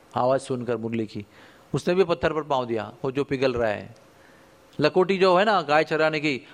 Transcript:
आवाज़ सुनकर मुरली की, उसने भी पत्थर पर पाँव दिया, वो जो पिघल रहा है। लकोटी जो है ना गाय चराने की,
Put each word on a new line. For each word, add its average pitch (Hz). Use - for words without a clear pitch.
आवाज़ 127
सुनकर 123
मुरली 113
की, 104
उसने 151
भी 185
पत्थर 170
पर 156
पाँव 135
दिया, 110
वो 135
जो 135
पिघल 131
रहा 117
है। 101
लकोटी 180
जो 180
है 190
ना 208
गाय 151
चराने 156
की, 143